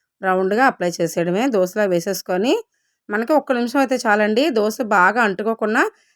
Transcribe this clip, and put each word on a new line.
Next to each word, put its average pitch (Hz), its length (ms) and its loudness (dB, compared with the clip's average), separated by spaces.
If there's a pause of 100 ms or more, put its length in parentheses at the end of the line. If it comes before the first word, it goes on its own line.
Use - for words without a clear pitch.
(220)
రౌండ్గా 190 500 0
అప్లై 180 260 -4
చేసేయడమే. 175 460 -2 (120)
దోశలా 185 380 0
వేసేసుకొని 190 600 -2 (560)
మనకి 208 240 -2
ఒక్క 285 240 2
నిమిషం 240 240 -2
అయితే 262 220 0
చాలండి. 214 400 2 (140)
దోశ 214 180 0 (220)
బాగా 202 300 4
అంటుకోకుండా 220 560 -2 (320)